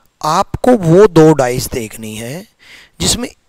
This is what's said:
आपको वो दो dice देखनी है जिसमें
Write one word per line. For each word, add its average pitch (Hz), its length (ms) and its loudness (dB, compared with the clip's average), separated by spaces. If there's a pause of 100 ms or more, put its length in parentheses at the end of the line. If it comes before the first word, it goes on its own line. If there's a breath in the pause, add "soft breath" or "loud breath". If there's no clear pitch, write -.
(220 soft breath)
आपको 180 500 -2
वो 190 340 4
दो 160 260 4
dice 127 380 -4
देखनी 110 460 -12
है 131 420 -16 (420 soft breath)
जिसमें 190 280 -4 (200)